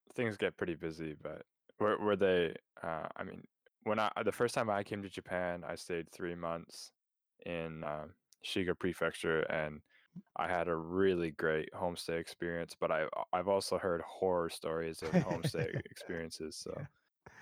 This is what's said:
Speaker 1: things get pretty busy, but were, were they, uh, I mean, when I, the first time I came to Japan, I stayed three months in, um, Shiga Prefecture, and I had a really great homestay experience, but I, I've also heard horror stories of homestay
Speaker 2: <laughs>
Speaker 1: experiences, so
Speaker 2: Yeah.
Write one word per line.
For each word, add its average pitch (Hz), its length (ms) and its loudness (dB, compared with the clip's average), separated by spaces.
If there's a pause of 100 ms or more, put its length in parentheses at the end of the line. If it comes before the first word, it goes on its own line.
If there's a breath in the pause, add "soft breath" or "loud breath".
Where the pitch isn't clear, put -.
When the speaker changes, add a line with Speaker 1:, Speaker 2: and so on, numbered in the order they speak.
(140)
Speaker 1:
things 113 220 0
get 95 200 2
pretty 90 180 0
busy, 80 400 -6
but 76 320 -10 (320)
were, 107 200 4
were 104 180 4
they, 92 400 6 (260)
uh, 80 340 -4
I - 80 -6
mean, 92 200 -12 (400)
when 107 140 2
I, 107 120 4 (140)
the 104 80 2
first 120 220 2
time 117 160 2
I 101 140 2
came 101 180 -6
to 98 60 -8
Japan, 90 560 -4
I 87 100 -6
stayed 85 360 -6
three 87 240 -4
months 85 580 -6 (520)
in, 82 400 -4
um, 76 300 -6 (300)
Shiga 90 340 0
Prefecture, 82 640 2
and 76 400 -2 (540 loud breath)
I 85 120 0
had 87 200 2
a 85 80 2
really 87 560 4
great 78 400 2
homestay 87 480 -2
experience, 85 580 -4
but 85 140 2
I, 78 160 2 (240)
I've 90 160 2
also 98 300 4
heard 85 240 2
horror 87 480 2
stories 82 520 -2
of 82 180 4
homestay 85 600 -2
Speaker 2:
<laughs> - 100 -8
Speaker 1:
experiences, 82 640 -8
so - 200 -8
Speaker 2:
Yeah. 147 100 -8 (560 loud breath)